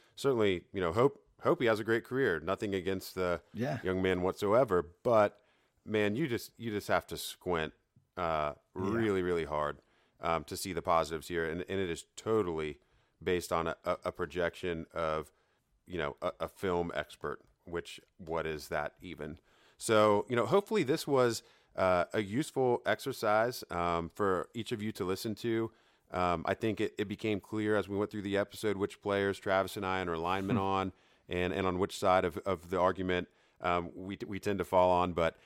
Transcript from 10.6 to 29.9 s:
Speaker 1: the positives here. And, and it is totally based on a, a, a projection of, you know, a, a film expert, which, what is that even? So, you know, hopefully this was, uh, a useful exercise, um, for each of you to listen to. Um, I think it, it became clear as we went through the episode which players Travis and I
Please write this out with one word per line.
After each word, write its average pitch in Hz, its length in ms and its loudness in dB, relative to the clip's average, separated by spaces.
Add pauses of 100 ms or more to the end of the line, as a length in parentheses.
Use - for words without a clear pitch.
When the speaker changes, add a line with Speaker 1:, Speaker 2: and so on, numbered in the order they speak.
Speaker 1:
the 82 80 -4
positives 80 480 0
here. 85 160 -2
And, 82 240 -4
and 95 120 -2
it 90 100 -2
is 80 160 -8 (100)
totally 85 640 -2 (440)
based 90 300 0
on 82 140 0
a, 80 180 -2
a, 87 200 0
a 90 80 -2
projection 85 840 -4
of, 78 380 -4 (540)
you 90 120 -8
know, 73 240 -4
a, 87 160 -2
a 82 100 -6
film 87 460 -2
expert, - 460 -6 (240)
which, - 360 -8 (160)
what 80 300 -4
is 78 220 -6
that 76 240 -2 (100)
even? 76 380 -10 (360)
So, 107 520 4
you 123 80 0
know, 113 100 2
hopefully 196 380 2
this 143 200 0
was, 127 380 2 (320)
uh, 92 380 4
a 110 100 0
useful 123 640 0
exercise, 113 880 0
um, 85 420 -2
for 95 400 0
each 117 160 -8
of 110 100 -4
you 107 120 -4
to 101 120 -4
listen 95 300 -2
to. 113 380 -2 (380)
Um, 87 360 0
I 98 80 0
think 110 260 -2
it, 101 160 -2
it 104 100 -2
became 104 320 -4
clear 107 380 0
as 95 100 0
we 101 80 -6
went 101 160 0
through 104 120 -8
the 98 160 0
episode 101 400 -2
which 98 240 -4
players 101 360 0
Travis 95 380 0
and 104 80 -6
I 95 140 0